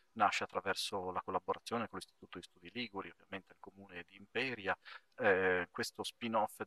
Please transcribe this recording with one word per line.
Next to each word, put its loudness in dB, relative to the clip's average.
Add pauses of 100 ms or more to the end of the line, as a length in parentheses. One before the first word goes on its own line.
(120)
nasce 4
attraverso 0
la -2
collaborazione -2
con -8
l'Istituto -12
di -10
Studi -20
Liguri, -6
ovviamente -12
il -20
Comune -14
di -20
Imperia, -2 (400)
eh, 4
questo -4
spin-off 0